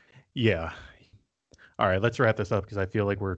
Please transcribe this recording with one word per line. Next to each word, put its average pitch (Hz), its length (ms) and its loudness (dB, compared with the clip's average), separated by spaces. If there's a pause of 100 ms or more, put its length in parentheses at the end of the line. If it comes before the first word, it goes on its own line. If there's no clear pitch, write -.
(340)
Yeah. 87 380 0 (1080)
All 107 80 2
right, 95 140 2
let's 117 180 0
wrap 113 180 4
this 104 140 -2
up, 104 160 0
'cause 101 100 -8
I 95 80 0
feel 101 200 -2
like 101 140 -2
we're, 95 180 -4